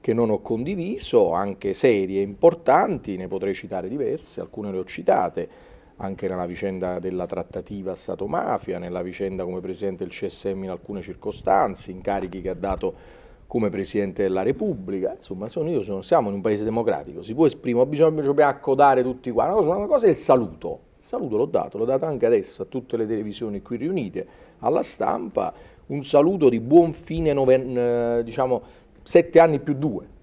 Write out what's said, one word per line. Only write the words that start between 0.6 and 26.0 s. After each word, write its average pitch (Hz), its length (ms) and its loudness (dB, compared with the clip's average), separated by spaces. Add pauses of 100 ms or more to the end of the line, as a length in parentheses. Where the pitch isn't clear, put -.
anche 98 420 -4
serie 98 460 4
e - 20 2
importanti, 139 920 2
ne 92 100 -8
potrei 95 260 -2
citare 92 360 -6
diverse, 131 520 -6
alcune 101 300 -10
le 95 80 -4
ho 92 60 -4
citate, - 640 -2 (480)
anche 98 320 -8
nella 90 180 -4
vicenda 90 540 -4
della 90 260 -4
trattativa 92 680 -8
Stato-mafia, 98 840 -4
nella 90 240 -8
vicenda 92 420 -6
come 92 160 -6
Presidente 92 440 -6
del 85 80 -12
C - 140 -8
S - 180 -10 (100)
M 95 80 -8
in 95 80 -8
alcune 92 320 -10
circostanze, 98 880 -2
incarichi 95 500 -6
che 92 100 -6
ha 92 40 -4
dato 92 400 -4 (540)
come 110 220 -2
Presidente 98 520 -4
della 95 200 0
Repubblica. 98 720 -4
Insomma, 98 340 -12
sono, 156 200 -6
io 147 140 -2
sono, 98 200 -6
siamo 139 260 2
in 101 60 -4
un 98 60 -6
paese 104 220 0
democratico, 107 600 -2
si 110 120 -10
può 156 120 4
esprimere, 123 400 2
bisogna, 151 340 2
bisogna 143 260 4
accodare 135 560 4
tutti 127 300 -4
qua. 110 140 -2
Una 180 80 0
cosa, 180 200 2
una 202 120 -2
cosa 254 200 4
è 185 40 8
il 135 60 4
saluto. 90 640 0 (180)
Il - 120 -18
saluto 143 260 -4
l'ho 113 80 4
dato, 101 320 -2
l'ho 107 80 -2
dato 135 220 0
anche 131 180 -2
adesso 113 380 2
a - 20 -6
tutte 123 320 -8
le 110 100 -2
televisioni 107 540 -6
qui 117 160 -8
riunite, 120 500 -6 (340)
alla 123 220 0
stampa, - 680 -4 (360)
un 139 140 -6